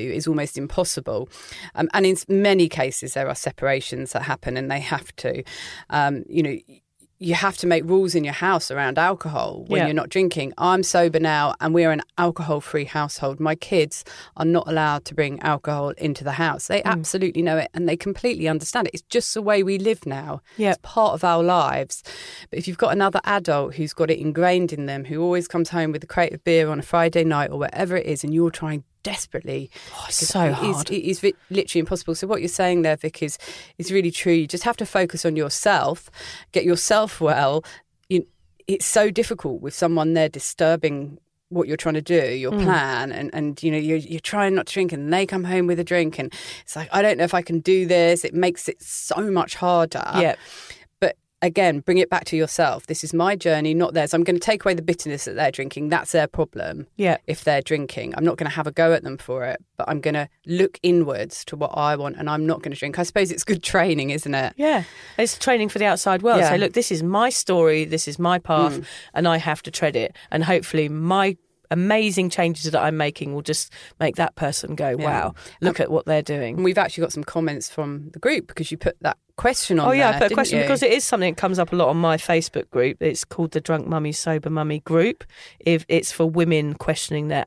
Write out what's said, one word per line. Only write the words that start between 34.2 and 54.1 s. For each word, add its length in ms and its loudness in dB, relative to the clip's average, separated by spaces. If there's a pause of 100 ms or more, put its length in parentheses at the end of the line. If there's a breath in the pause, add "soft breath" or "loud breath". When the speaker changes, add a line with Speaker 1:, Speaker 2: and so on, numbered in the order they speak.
Speaker 1:
You 140 2
just 160 -6
have 140 0
to 100 -4
focus 380 -2
on 100 0
yourself, 720 0 (440 loud breath)
get 120 2
yourself 560 2
well. 420 2 (460 loud breath)
You, 160 2 (420)
it's 200 -2
so 240 4
difficult 500 -4
with 140 -10
someone 400 2
there 120 4
disturbing 920 0 (300)
what 180 0
you're 100 -2
trying 160 -2
to 80 0
do, 320 2
your 200 -2
Speaker 2:
Mm. 100 2
Speaker 1:
plan, 480 2
and, 200 -6
and, 300 -4
you 80 0
know, 80 0
you're, 220 0
you're 200 -8
trying 360 0
not 100 0
to 80 -10
drink 180 0
and 220 -2
they 140 2
come 160 -4
home 240 2
with 120 2
a 40 0
drink 340 0
and 160 -6 (300 loud breath)
it's 120 -12
like, 160 -10
"I 120 2
don't 160 4
know 60 4
if 100 0
I 80 2
can 160 -2
do 260 4
this." 400 4
It 80 -6
makes 340 0
it 140 -8
so 480 -6
much 240 0
harder. 500 2 (120)
Speaker 2:
Yeah. 180 2 (640 loud breath)
Speaker 1:
But 160 0 (260)
again, 400 2
bring 180 2
it 100 2
back 160 0
to 100 -6
yourself. 520 0
This 160 -6
is 100 -10
my 220 2
journey, 400 2
not 180 2
theirs. 220 0